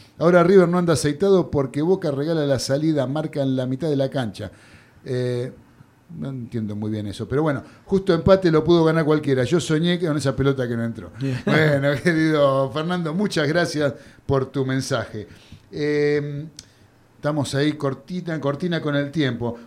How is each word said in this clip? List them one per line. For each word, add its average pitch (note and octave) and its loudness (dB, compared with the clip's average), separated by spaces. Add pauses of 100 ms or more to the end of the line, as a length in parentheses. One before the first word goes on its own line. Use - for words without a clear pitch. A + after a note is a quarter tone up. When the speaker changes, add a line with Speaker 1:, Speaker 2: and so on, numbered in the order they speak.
(180)
Speaker 1:
Ahora F3 6
River F3+ 8
no F3+ 0
anda E3+ 2
aceitado D3+ 2
porque C#3+ -2
Boca F3 0
regala D3 -2
la C3 2
salida, D3 0
marca D3+ -4
en C3 0
la B2+ -2
mitad C3 -4
de C#3+ 0
la C3+ 0
cancha". G#2+ -6 (520)
Eh... B2 -4 (640)
No A#2+ -8
entiendo A#2 -8
muy G#2+ -6
bien G#2+ -6
eso, G#2 -10
pero C#3 0
bueno, C#3 -2 (200)
justo F#3+ 2
empate F#3 4
lo D#3 4
pudo E3 4
ganar D#3+ 4
cualquiera. C#3 2
Yo D3 0
soñé E3 0
con D#3+ -2
esa C#3 -2
pelota C3+ 0
que A#2+ -4
no A#2 -2
entró. G#2+ -8 (100)
Speaker 2:
Bien. C3 -4
Speaker 1:
Bueno, C#3+ 2
<laughs> A#2 -8
querido D3+ 2
Fernando, D#3+ -4
muchas E3+ 0
gracias D3+ 0 (320)
por C3+ 0
tu C3+ -4
mensaje. B2+ -4 (440)
Eh, D3 -2 (680)
estamos D3 -4
ahí C#3+ 0
cortina, D#3 -6
cortina C#3+ -4
con C#3+ -2
el C#3+ -2
tiempo. A#2+ -2 (100)